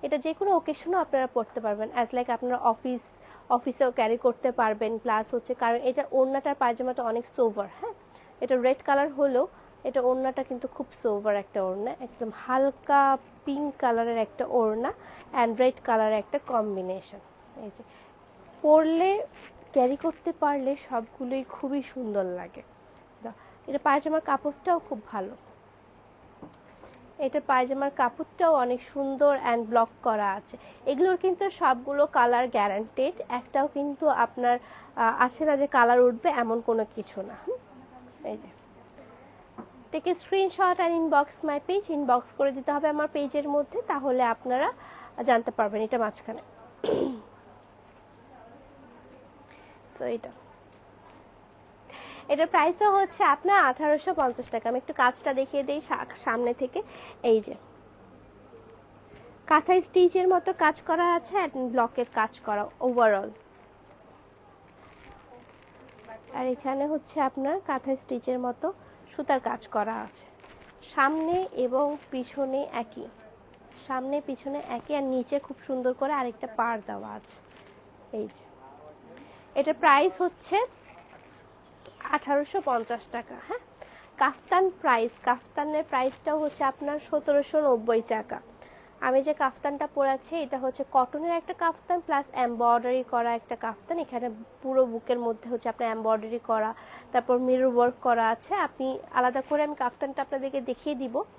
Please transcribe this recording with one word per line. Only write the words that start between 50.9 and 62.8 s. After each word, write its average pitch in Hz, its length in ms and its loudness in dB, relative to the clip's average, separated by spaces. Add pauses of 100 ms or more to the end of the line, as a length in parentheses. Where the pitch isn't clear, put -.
এটার 294 180 2
প্রাইসও 349 500 2
হচ্ছে 392 280 0
আপনার 359 400 4
আঠারোশো 302 500 2
পঞ্চাশ 247 360 -2
টাকা। 226 180 -4
আমি 247 100 -2
একটু 285 140 -10
কাজটা 262 420 0
দেখিয়ে 269 280 -2
দিই 285 180 -4
সা-, - 260 -6 (180)
সামনে 240 300 0
থেকে। 277 280 -6 (400)
এই 220 180 4
যে, - 140 -12 (1900)
কাঁথা 359 340 6
স্টিচের 359 480 4
মতো 370 240 2
কাজ 311 340 0
করা 349 280 2
আছে 349 220 -4
and 330 200 -2
ব্লকের 233 580 -2
কাজ - 260 -4
করা 208 280 -4 (120)